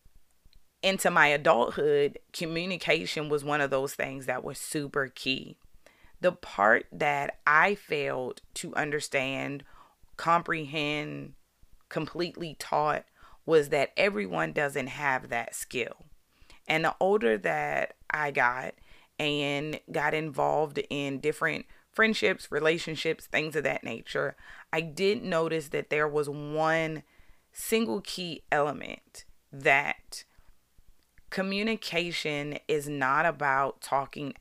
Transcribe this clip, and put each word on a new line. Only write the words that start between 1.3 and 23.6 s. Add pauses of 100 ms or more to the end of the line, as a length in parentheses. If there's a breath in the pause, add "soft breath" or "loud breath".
communication
was
one
of
those
things
that
was
super
key. (640 soft breath)
The
part
that
I
failed (140)
to
understand, (540 soft breath)
comprehend, (580)
completely
taught (400 soft breath)
was
that
everyone
doesn't
have
that
skill. (600 soft breath)
And
the
older
that (160)
I
got (440 soft breath)
and (100)
got
involved (120)
in
different (260 soft breath)
friendships,
relationships,
things
of